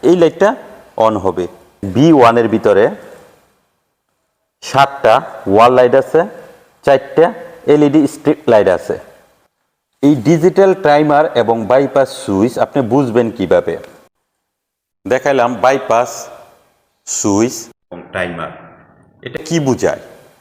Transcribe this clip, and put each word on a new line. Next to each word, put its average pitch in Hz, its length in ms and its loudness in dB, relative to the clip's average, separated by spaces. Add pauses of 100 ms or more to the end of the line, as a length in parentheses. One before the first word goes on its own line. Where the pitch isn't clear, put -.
এই 180 140 2
লাইটটা 180 400 0 (500)
on 110 80 0 (100)
হবে। 90 220 -4 (500)
বি 131 100 4 (120)
ওয়ানের 117 360 4
ভিতরে 104 300 2 (1800)
সাতটা 135 500 0 (400)
ওয়াল 113 240 6
লাইট 123 240 4
আছে, 156 180 0 (640)
চারটা 143 400 2 (480)
এলইডি 147 280 2 (120)
স্ট্রিপ - 260 -4 (120)
লাইট 104 160 4 (100)
আছে। - 180 -8 (1120)
এই 147 60 4 (140)
ডিজিটাল 175 440 2 (160)
টাইমার 147 380 2 (160)
এবং 113 140 0 (160)
বাইপাস 135 380 0 (140)
সুইচ 104 300 -2 (120)
আপনি 143 140 -6 (140)
বুঝবেন 123 340 0 (100)
কিভাবে? 87 360 -2 (1300)
দেখাইলাম 127 440 0 (140)
বাইপাস 123 460 0 (1000)
সুইচ 110 480 -2 (300)
এবং 87 140 -20 (160)
টাইমার। 85 360 -10 (720)
এটা 127 220 -12
কি 165 100 -4 (100)
বুঝায়? 98 340 -2 (400)